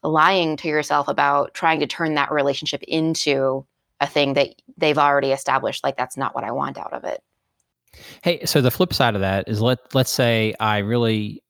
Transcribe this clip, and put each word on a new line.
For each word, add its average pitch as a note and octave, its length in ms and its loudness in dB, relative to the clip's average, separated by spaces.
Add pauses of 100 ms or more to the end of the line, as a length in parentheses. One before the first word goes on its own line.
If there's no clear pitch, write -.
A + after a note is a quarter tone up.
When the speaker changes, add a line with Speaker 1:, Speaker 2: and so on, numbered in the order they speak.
Speaker 1:
lying D#3 540 2
to D#3+ 120 -6
yourself D3 400 0
about C#3+ 440 0
trying D#3+ 280 0
to D3 60 0
turn D#3+ 280 -2
that C#3+ 180 0
relationship C#3+ 520 -2
into C#3 840 0 (340)
a C#3+ 60 0
thing C#3+ 260 0
that C#3+ 160 2 (300)
they've D3+ 180 2
already C#3+ 360 2
established, C3 520 -2
like, C#3 140 -4
"That's B2 180 -6
not C3+ 180 -4
what - 100 -6
I G#2+ 60 -6
want C#3 280 -6
out - 160 -10
of - 100 -10
it." - 180 -8 (1000)
Speaker 2:
Hey, - 240 0
so C#3 160 2
the B2 80 4
flip - 240 0
side A#2+ 200 2
of G2 60 -2
that F#2+ 260 0
is, G#2+ 140 -2
let, B2 340 0
let's C3 160 2
say A2+ 480 2
I G#2+ 200 0
really A2 720 -2